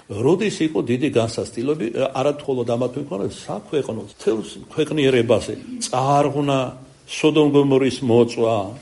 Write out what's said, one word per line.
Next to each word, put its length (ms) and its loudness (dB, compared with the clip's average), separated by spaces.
როდის 480 0
იყო 200 -2
დიდი 300 0
განსასტილები, 760 -2
არა 220 0
მხოლოდ 340 -4
ამა 200 -2
თუ 120 -10
იმ, 100 -10
საქვეყნო, 680 -6
მთელს 460 -4
ქვეყნიერებაზე. 880 2
წარღვნა, 840 0
სოდომ 440 4
გომორის 480 4
მოწვა 580 4